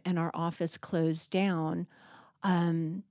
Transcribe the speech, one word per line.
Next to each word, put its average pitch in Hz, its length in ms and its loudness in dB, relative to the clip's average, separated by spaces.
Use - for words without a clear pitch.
and 180 140 0
our 165 160 0
office 165 420 -2
closed 160 540 -2
down, 175 560 0
um, 170 680 2